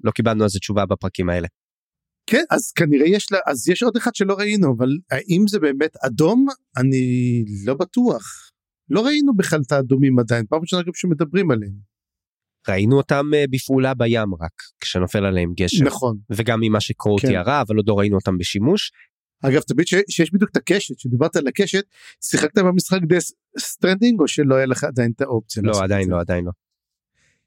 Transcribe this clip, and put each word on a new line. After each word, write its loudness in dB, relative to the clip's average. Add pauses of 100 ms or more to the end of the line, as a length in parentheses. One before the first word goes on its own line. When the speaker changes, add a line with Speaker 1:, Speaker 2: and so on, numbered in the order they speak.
Speaker 1:
לא 0
קיבלנו 0
על 4
זה -4
תשובה -2
בפרקים -4
האלה. -2 (800)
Speaker 2:
כן, 2
אז -2
כנראה 2
יש 0
לה, 0
אז -2
יש 0
עוד 0
אחד -2
שלא 0
ראינו, 0
אבל 0 (220)
האם 0
זה -2
באמת 0 (100)
אדום? 2 (300)
אני 0 (220)
לא 0
בטוח. -2 (400)
לא 2
ראינו 2
בכלל 0
את -4
האדומים 4
עדיין, 0
פעם -2
ראשונה -2
גם -6
שמדברים 0
עליהם. -4 (720)
Speaker 1:
ראינו 2
אותם, 0
אה, 2
בפעולה 0
בים 0
רק, -8 (280)
כשנופל -2
עליהם 0
גשם. 2
Speaker 2:
נכון. -2 (120)
Speaker 1:
וגם -2
ממה 2
שקרו -2
Speaker 2:
כן. 2
Speaker 1:
תיארה, 0
אבל -2
עוד 2
לא 2
ראינו 2
אותם 0
בשימוש. -2 (500)
Speaker 2:
אגב, 2
תמיד 0
ש-, -2 (140)
שיש 0
בדיוק 2
את -8
הקשת, -2
שדיברת -2
על 0
הקשת, -2 (360)
שיחקת -2
במשחק 2
Death -4
Stranding, 0
או 4
שלא 2
היה 2
לך -2
עדיין -2
את -20
האופציה -4
Speaker 1:
לא, 0
Speaker 2:
לעשות 0
את -2
Speaker 1:
עדיין 0
Speaker 2:
זה? -2
Speaker 1:
לא, 0
עדיין -2
לא. -6 (960)